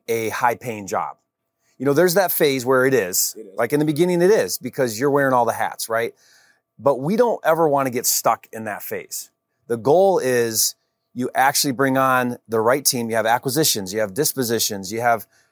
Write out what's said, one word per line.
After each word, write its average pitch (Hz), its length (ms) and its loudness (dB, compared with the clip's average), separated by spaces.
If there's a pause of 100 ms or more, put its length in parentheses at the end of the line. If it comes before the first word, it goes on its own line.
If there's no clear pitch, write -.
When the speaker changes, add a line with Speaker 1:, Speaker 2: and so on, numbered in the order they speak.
Speaker 1:
a 113 220 -2
high-paying 113 560 -4
job. 85 320 -6 (580)
You 131 80 -8
know, 143 80 2
there's 170 220 4
that 185 180 2
phase 135 320 2
where 127 220 4
it 135 80 2
is. 92 420 0
Speaker 2:
It 107 60 -16
is. 98 160 -12
Speaker 1:
Like, 113 160 -2
in 147 60 2
the 151 40 0
beginning, 170 380 0
it 185 80 6
is 135 280 2
because 120 400 -4
you're 139 120 0
wearing 135 240 2
all 123 100 2
the 113 80 0
hats, 107 380 -6
right? 113 240 -2 (640)
But 127 220 2
we 170 160 -2
don't 240 280 2
ever 160 240 4
wanna 135 220 0
get 120 160 -4
stuck - 460 0
in 110 120 -10
that 101 180 -8
phase. - 480 -12 (360)
The 120 100 -4
goal 165 440 4
is 120 540 0 (380)
you 123 220 -6
actually 135 380 2
bring 131 260 0
on 127 400 0 (100)
the 110 120 0
right 123 240 2
team. 117 260 -2
You 113 60 -2
have 107 100 0
acquisitions, 117 680 0
you 110 80 -4
have 101 140 -4
dispositions, 113 760 -4
you 113 120 -6
have, 120 240 0 (260)